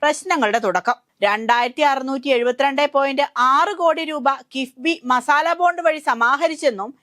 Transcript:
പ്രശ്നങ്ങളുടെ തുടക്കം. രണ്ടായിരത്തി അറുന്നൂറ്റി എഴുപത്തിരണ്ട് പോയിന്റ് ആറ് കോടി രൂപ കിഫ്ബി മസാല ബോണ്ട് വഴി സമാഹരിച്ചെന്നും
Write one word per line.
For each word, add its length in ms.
പ്രശ്നങ്ങളുടെ 640
തുടക്കം. 320
രണ്ടായിരത്തി 640
അറുന്നൂറ്റി 460
എഴുപത്തിരണ്ട് 480
പോയിന്റ് 300
ആറ് 300
കോടി 280
രൂപ 200
കിഫ്ബി 400
മസാല 360
ബോണ്ട് 280
വഴി 220
സമാഹരിച്ചെന്നും 840